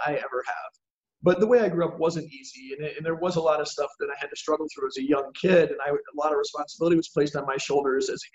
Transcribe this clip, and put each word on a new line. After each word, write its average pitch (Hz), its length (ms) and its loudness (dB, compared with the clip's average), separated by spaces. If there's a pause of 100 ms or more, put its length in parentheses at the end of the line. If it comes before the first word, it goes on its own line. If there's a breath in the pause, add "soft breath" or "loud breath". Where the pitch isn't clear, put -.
I 147 120 0
ever 127 300 -4
have. 80 260 -8 (500)
But 180 180 4
the 214 60 4
way 240 140 8
I 208 100 2
grew 170 160 0
up 135 120 -6
wasn't 160 320 -2
easy, 131 460 -14
and 147 100 -8
it, 147 120 -10
and 156 80 -8
there 165 80 0
was 175 220 -2
a 165 40 2
lot 156 220 2
of 147 40 -4
stuff 147 320 -4
that 143 120 -6
I 143 100 -8
had 143 80 -8
to - 80 -12
struggle 156 380 -2
through 135 140 -4
as 131 100 -6
a 135 100 -4
young 139 320 0
kid, 175 300 6
and 139 140 -6
I, 139 40 -4
a 143 280 -4
lot 151 160 0
of 143 60 2
responsibility 147 580 0
was 165 120 2
placed 147 260 0
on 139 120 -4
my 135 100 -2
shoulders 135 540 0
as - 120 -6
a - 120 -18